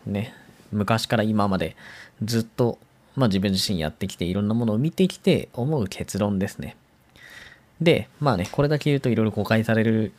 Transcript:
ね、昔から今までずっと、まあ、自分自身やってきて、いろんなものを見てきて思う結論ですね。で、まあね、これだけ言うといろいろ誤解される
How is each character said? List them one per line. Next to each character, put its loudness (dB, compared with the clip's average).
ね、 -6
昔 0
か 0
ら 2
今 2
ま 0
で -4
ず 0
っ -4
と、 -2
ま 2
あ、 4
自 2
分 0
自 -2
身 -2
や -2
っ -6
て -8
き -10
て、 -4
い -2
ろ 0
ん 0
な 0
も 0
の 0
を 0
見 0
て 2
き -6
て 0
思 -2
う -2
結 -8
論 0
で -2
す -12
ね。 -12
で、 4
ま 2
あ 2
ね、 -2
こ 0
れ 2
だ 2
け 0
言 2
う 0
と 0
い 2
ろ 2
い 2
ろ 0
誤 -2
解 2
さ 0
れ 2
る 0